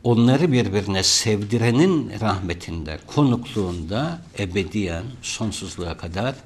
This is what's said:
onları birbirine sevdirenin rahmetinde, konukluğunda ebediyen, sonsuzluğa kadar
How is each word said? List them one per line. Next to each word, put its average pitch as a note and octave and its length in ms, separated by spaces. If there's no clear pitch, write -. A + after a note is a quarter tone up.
onları B2+ 480
birbirine G2 500
sevdirenin A#2 1160
rahmetinde, E2+ 840
konukluğunda G#2 1160
ebediyen, F#2+ 680
sonsuzluğa F2+ 760
kadar G2+ 380